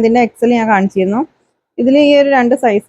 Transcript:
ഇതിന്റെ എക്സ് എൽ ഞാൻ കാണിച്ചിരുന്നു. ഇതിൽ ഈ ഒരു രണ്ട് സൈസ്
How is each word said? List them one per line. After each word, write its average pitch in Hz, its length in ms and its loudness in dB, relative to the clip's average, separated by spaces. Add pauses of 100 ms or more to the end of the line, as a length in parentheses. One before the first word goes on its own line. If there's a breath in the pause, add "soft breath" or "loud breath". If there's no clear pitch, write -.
ഇതിന്റെ 226 240 2
എക്സ് - 200 -6
എൽ 240 120 2
ഞാൻ 220 140 -4
കാണിച്ചിരുന്നു. 196 480 -2 (600)
ഇതിൽ 254 140 0 (140)
ഈ - 20 2 (100)
ഒരു 277 160 0
രണ്ട് 240 180 0 (100)
സൈസ് 208 240 -2